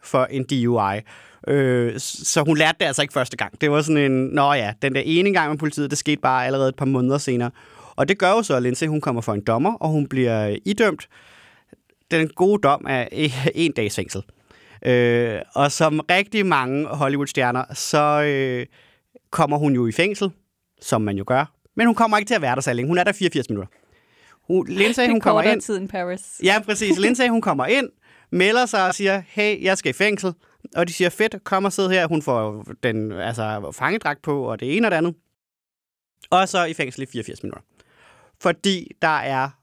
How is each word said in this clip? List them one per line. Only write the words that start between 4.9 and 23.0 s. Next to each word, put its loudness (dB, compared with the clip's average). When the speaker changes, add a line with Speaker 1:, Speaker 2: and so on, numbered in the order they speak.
Speaker 1:
der 0
ene 2
gang 0
med -4
politiet, -4
det -4
skete -2
bare 2
allerede 0
et -6
par -2
måneder 2
senere. -2
Og 2
det 2
gør 2
jo 4
så, 0
at 0
Lindsay, -2
hun -2
kommer -2
for -4
en -2
dommer, 0
og -4
hun 0
bliver 0
idømt. 0
Den 2
gode 2
dom 2
er -2
<laughs> -2
en 2
dags -2
fængsel. -6
Øh, 2
og 2
som 2
rigtig 0
mange 0
Hollywood-stjerner, 0
så, 0
øh, -2
kommer 2
hun 4
jo 2
i 0
fængsel, 0
som -2
man -4
jo -6
gør. 0
Men 2
hun 4
kommer 2
ikke -2
til 2
at 0
være 0
der -4
så -2
længe. -2
Hun 2
er 4